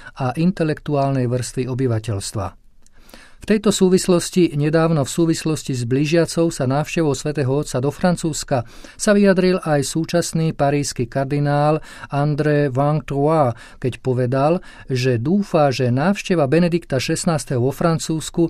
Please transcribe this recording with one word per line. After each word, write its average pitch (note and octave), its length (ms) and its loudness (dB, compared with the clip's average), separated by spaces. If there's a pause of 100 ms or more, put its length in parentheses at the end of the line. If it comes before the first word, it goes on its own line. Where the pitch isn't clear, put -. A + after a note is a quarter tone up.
(180)
a B2+ 160 -2
intelektuálnej D3 960 0
vrstvy B2 400 -4
obyvateľstva. A2+ 880 -4 (840)
V - 80 -2
tejto G#3 240 2
súvislosti, F3+ 800 2
nedávno D#3 480 2
v B2+ 80 -4
súvislosti D#3+ 640 -2
s B2 80 -4
blížiacou D#3 720 0
sa - 160 -4
návštevou D3+ 400 0
svätého C#3 400 -2
Otca C#3 320 -2
do C#3+ 80 0
Francúzska, D3+ 720 -2 (320)
sa - 240 -2
vyjadril F#3 400 4
aj D3+ 240 0
súčasný D#3+ 720 -2
parížsky C#3+ 560 -2
kardinál D3 720 0 (320)
André D3 560 2
Van C#3+ 320 0
Troyes, C#3+ 560 0 (240)
keď B2+ 160 -4
povedal, C3 540 0 (340)
že B2+ 320 0
dúfa, D3+ 560 2
že B2 160 0
návšteva D#3+ 560 0
Benedikta E3 560 0
Šestnásteho D#3 560 -2
vo B2+ 160 0
Francúzsku E3 760 -2